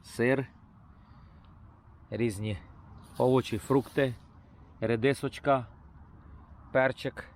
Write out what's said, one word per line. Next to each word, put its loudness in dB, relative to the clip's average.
сир, 0
різні -2
овочі, 2
фрукти, 0
редисочка, 0
перчик. 0